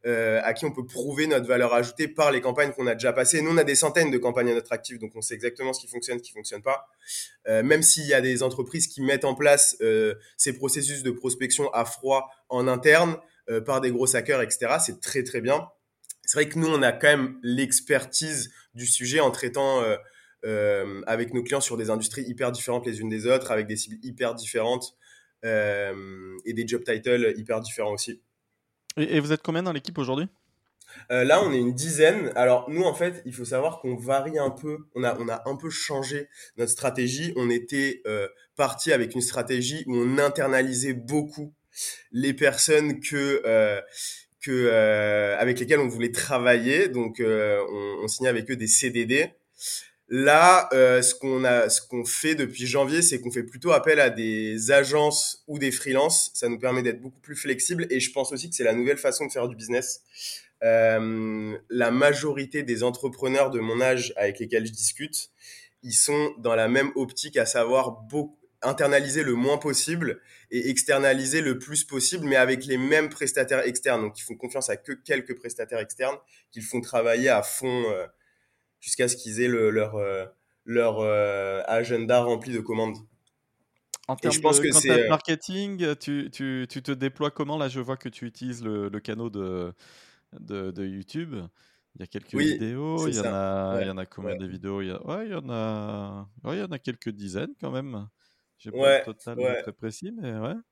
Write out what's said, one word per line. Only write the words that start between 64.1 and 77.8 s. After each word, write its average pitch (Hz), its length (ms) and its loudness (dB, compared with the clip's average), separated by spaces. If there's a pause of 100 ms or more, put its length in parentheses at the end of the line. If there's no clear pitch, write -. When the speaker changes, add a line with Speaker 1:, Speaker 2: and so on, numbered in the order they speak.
Speaker 1:
avec 101 240 -2
lesquels 113 280 -2
je 110 40 -8
discute, - 580 -6 (520)
ils 120 120 -10
sont 147 440 2
dans 117 160 0
la 113 140 4
même 135 280 2
optique, 139 420 -4
à 113 100 2
savoir 123 440 2
beau-, 123 460 -8 (240)
internaliser 139 640 2
le 131 100 0
moins 135 240 2
possible 147 640 -4 (300)
et 123 180 -2
externaliser 135 720 2
le 131 160 0
plus 143 280 -4
possible, 147 400 -4
mais 139 100 2
avec 131 300 4
les 135 120 -2
mêmes 147 320 2
prestataires 131 560 -2
externes. 123 360 0
Donc, 104 180 -6
ils - 40 -12
font 110 120 -12
confiance 127 340 -6
à 104 80 -2
que - 140 -14
quelques 131 440 -4
prestataires 117 440 -8
externes 127 380 -4 (340)
qu'ils 113 120 -14
font 123 180 -4
travailler 120 480 2
à 107 120 4
fond, 123 480 -2